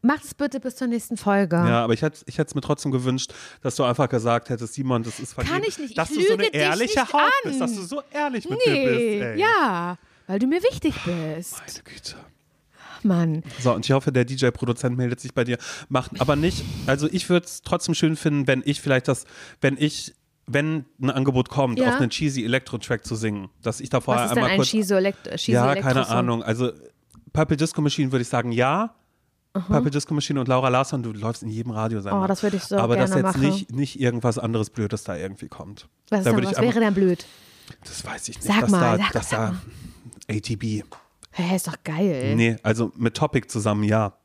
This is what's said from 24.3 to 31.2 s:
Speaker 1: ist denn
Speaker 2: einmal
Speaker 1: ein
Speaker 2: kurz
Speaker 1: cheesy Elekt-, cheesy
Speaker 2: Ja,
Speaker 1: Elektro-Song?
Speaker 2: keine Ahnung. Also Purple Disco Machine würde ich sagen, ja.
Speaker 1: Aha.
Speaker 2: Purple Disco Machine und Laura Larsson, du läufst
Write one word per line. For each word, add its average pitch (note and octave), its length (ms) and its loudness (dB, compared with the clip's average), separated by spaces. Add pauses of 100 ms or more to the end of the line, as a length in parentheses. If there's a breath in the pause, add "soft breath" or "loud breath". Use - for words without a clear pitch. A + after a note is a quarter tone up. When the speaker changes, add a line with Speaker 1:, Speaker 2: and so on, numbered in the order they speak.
Speaker 1:
ist A#2+ 40 2
denn - 80 4
Speaker 2:
einmal - 80 2
Speaker 1:
ein F#3+ 60 2
Speaker 2:
kurz C3 120 2
Speaker 1:
cheesy G3+ 240 0
Elekt-, F#3+ 340 0 (100)
cheesy - 140 -2
Speaker 2:
Ja, B2 200 4
Speaker 1:
Elektro-Song? C3+ 240 2
Speaker 2:
keine C3 140 2
Ahnung. A#2 340 0
Also A#2 280 0 (640)
Purple D#3 240 2
Disco D#3+ 240 -2
Machine C#3 300 0
würde C3 100 2
ich A#2+ 80 -6
sagen, A#2+ 220 -2
ja. C#3+ 440 0 (600)
Speaker 1:
Aha. F3+ 180 -4
Speaker 2:
Purple C#3+ 180 4
Disco D3 220 -2
Machine C#3+ 260 -2
und B2 80 -2
Laura C3 220 4
Larsson, B2+ 340 0
du A2+ 80 -6
läufst A2 320 -6